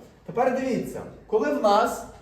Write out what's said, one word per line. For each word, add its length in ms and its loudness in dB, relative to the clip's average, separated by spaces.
Тепер 340 0
дивіться, 400 -4
коли 280 0
в 80 -2
нас 420 2